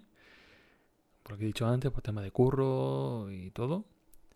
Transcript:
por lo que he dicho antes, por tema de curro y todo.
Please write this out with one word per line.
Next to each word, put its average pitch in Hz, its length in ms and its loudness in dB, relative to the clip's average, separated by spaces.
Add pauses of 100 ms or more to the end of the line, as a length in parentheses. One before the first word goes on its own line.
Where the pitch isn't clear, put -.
(1200)
por - 100 -16
lo 101 60 -10
que 107 60 -4
he - 40 -2
dicho 113 180 0
antes, 127 240 2
por - 120 -2
tema 107 200 -4
de 98 80 -6
curro 131 1000 2
y 92 200 -10
todo. 151 340 -2 (520)